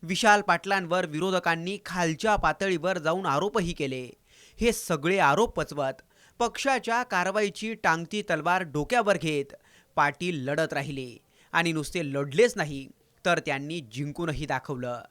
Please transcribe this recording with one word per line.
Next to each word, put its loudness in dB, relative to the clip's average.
विशाल 4
पाटलांवर 2
विरोधकांनी -2
खालच्या 0
पातळीवर 0
जाऊन 0
आरोपही 0
केले. -6
हे 4
सगळे 0
आरोप 4
पचवत -4
पक्षाच्या 0
कारवाईची -2
टांगती 0
तलवार 0
डोक्यावर 2
घेत -2
पाटील 0
लढत -2
राहिले -6
आणि 2
नुसते -4
लढलेच 2
नाही, -6
तर 2
त्यांनी -4
जिंकूनही -4
दाखवलं. -6